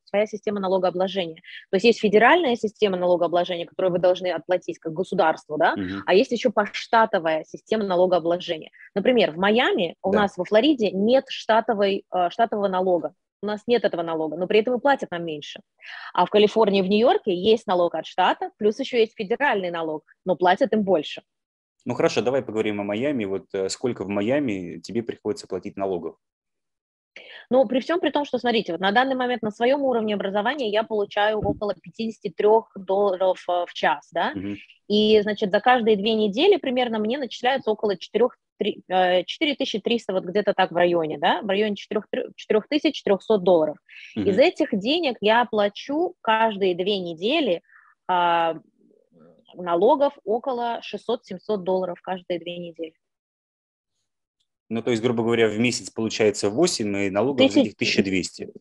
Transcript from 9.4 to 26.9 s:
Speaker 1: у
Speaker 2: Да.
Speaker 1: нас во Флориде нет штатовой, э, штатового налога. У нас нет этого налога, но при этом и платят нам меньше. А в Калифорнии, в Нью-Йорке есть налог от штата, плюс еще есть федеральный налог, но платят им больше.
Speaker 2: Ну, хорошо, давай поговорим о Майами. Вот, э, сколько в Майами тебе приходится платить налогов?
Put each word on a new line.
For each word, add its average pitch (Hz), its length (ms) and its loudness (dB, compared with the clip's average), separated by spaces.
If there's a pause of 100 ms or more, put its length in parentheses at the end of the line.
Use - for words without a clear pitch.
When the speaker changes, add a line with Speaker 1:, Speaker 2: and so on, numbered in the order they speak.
Speaker 1:
у 190 80 -2
Speaker 2:
Да. - 20 2
Speaker 1:
нас 202 240 0
во 180 80 -2
Флориде 240 460 2
нет 220 380 2
штатовой, 208 840 0
э, 180 180 0
штатового 220 360 -2
налога. 180 460 0 (300)
У 202 40 -6
нас 208 200 -6
нет 240 180 2
этого 175 180 -2
налога, 160 340 -4
но 180 100 -4
при 208 120 4
этом 247 160 2
и 233 40 -4
платят 269 320 0
нам 170 140 -6
меньше. 151 360 -10 (520)
А 180 120 2
в - 40 -2
Калифорнии, 208 520 4
в 185 60 0
Нью-Йорке 220 480 2
есть 214 320 0
налог 175 280 0
от 160 100 -8
штата, 262 520 0
плюс 214 220 0
еще 254 180 -4
есть 226 200 2
федеральный 214 540 -2
налог, 160 320 -6 (220)
но 185 100 2
платят 185 380 4
им 220 100 2
больше. 180 380 0 (640)
Speaker 2:
Ну, 120 100 -4
хорошо, 170 260 0
давай 127 220 0
поговорим 107 360 -4
о 101 40 -4
Майами. 113 420 -4
Вот, 95 280 -6
э, 95 160 -2
сколько 117 340 -6
в 90 40 -10
Майами 101 760 -2
тебе 117 200 -6
приходится - 460 -8
платить 92 300 -10
налогов? 90 380 -6 (1400)